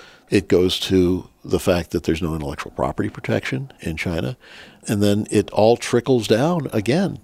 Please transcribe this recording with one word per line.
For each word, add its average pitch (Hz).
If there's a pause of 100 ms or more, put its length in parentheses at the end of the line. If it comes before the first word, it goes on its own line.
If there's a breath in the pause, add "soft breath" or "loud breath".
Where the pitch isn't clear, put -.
(280 loud breath)
It 98
goes 92
to 92 (160)
the 98
fact 87
that 85
there's 82
no 82
intellectual 73
property -
protection 131
in 82
China. 92 (520 loud breath)
And 104
then 104
it 104
all 113
trickles 120
down 139
again 131